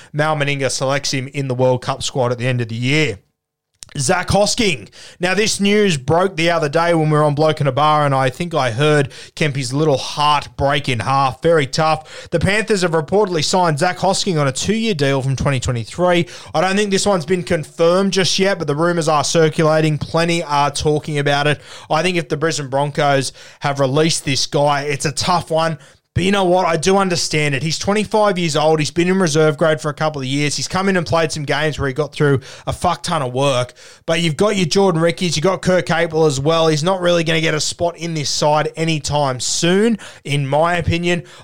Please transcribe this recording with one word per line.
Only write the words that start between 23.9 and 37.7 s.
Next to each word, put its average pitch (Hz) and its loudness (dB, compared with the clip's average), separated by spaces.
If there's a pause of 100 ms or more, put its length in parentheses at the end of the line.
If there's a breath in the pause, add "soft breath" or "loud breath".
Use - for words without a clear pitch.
this 135 -2
guy, 143 0
it's 143 -4
a 151 -2
tough - -2
one. 160 -2 (360 loud breath)
But 170 0
you 196 2
know 202 2
what? 180 2
I 170 0
do 185 2
understand 160 0
it. 131 -4
He's 156 -4
twenty-five 208 0
years 165 -2
old. 156 4
He's 147 -2
been 170 0
in 185 2
reserve 156 2
grade 156 2
for 156 -6
a 143 -4
couple 151 -4
of 131 -6
years. 143 -2
He's 135 -6
come 190 -2
in 190 2
and 170 0
played 165 0
some 151 -6
games 147 -2
where 139 -2
he 135 -4
got 143 -4
through 143 2 (260 loud breath)
a 135 -4
fuck 175 -2
ton 165 -2
of 127 -4
work. 127 0 (320 loud breath)
But 165 0
you've 170 0
got 208 0
your 185 2
Jordan 190 2
Rickies, 170 0
you've 151 -2
got 185 0
Kurt 180 2
Capewell 160 2
as 135 0
well. 160 2
He's 151 2
not 185 0
really 175 2
gonna 160 0
get 160 0
a 151 -2
spot 170 -2